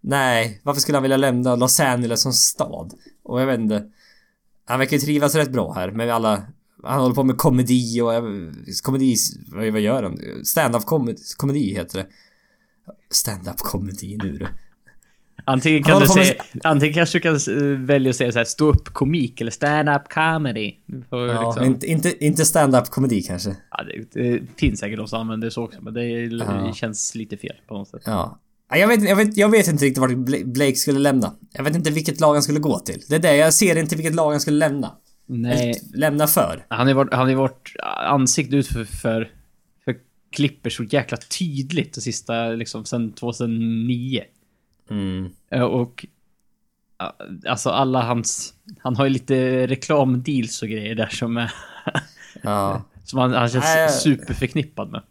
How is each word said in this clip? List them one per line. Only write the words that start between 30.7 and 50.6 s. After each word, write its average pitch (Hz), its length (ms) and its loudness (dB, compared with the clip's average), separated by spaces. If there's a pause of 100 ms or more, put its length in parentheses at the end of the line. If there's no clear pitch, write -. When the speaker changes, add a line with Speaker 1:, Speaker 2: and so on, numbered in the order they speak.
Speaker 1:
skulle 139 240 0
lämna. 135 340 2 (180)
Jag 135 120 -8
vet 151 120 0
inte 160 160 0
vilket 156 280 -2
lag 151 140 6
han 147 100 4
skulle 147 160 0
gå 147 200 0
till. - 300 -10
Det 147 60 2
är 165 40 2
det, 160 160 4
jag 156 180 6
ser 175 220 4
inte 160 200 -2
vilket 160 200 -2
lag 156 160 2
han 147 80 0
skulle 147 180 0
lämna. 143 340 0 (360)
Speaker 2:
Nej. 120 420 -2
Speaker 1:
Eller - 280 -6
lämna 147 300 2
för. 87 400 0
Speaker 2:
Han 120 200 0
har 139 60 6
varit, 135 200 2
han 127 140 2
har 131 80 4
varit 131 400 -2 (340)
ansikte 131 460 2
ut 139 120 2
för, 113 180 -4
för, 113 460 -4 (540)
för 123 100 -2 (360)
Clippers 143 460 -4
så 123 60 -6
jäkla 120 340 -2
tydligt 151 760 -6
det 113 80 -12
sista, 117 480 -4
liksom, 113 360 -8
sen 117 280 -4
tvåtusen 113 760 -4
nio. 123 360 -4 (640)
Speaker 1:
Mm. 95 400 -6 (220)
Speaker 2:
Eh, 131 100 0
och, 120 440 -2 (920)
ah, - 140 -10 (380)
alltså, 127 200 -2
alla 127 340 2
hans, 117 500 -4 (260)
han 127 160 -4
har 139 100 2
ju 135 40 2
lite 127 580 0
reklamdeals 131 920 0